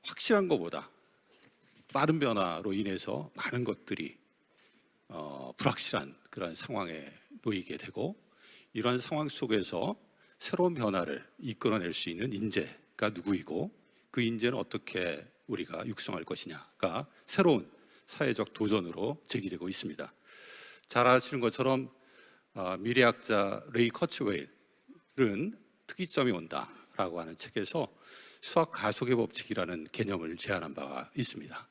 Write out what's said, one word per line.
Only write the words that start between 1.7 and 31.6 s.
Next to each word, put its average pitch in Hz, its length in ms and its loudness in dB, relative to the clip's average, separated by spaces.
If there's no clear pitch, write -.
빠른 151 260 4
변화로 98 540 2
인해서 98 640 -2
많은 - 280 -2
것들이, 95 540 -6
어, 69 480 -10
불확실한 - 580 0
그런 85 260 -6
상황에 82 540 -6
놓이게 101 360 -4
되고, - 440 -6
이러한 123 260 2
상황 139 300 -2
속에서 110 680 0
새로운 175 360 0
변화를 95 520 0
이끌어낼 104 560 0
수 - 160 -4
있는 101 240 -4
인재가 104 760 -2
누구이고, 90 600 -2
그 - 80 -2
인재는 117 380 2
어떻게 90 680 -2
우리가 82 400 -4
육성할 95 380 -6
것이냐가 - 840 -4
새로운 165 460 4
사회적 120 460 0
도전으로 104 720 0
제기되고 90 440 -4
있습니다. 76 440 -6
잘 123 180 6
아시는 127 320 6
것처럼, 127 500 2
아, 92 220 -2
미래학자 107 960 4
레이 117 160 6
커츠웨일은 101 580 -2
특이점이 143 420 0
온다라고 85 880 -4
하는 82 160 -8
책에서 - 560 -4
수학 - 280 2
가속의 120 460 0
법칙이라는 90 680 -2
개념을 90 520 -4
제안한 82 380 -4
바가 69 400 -8
있습니다. - 560 -4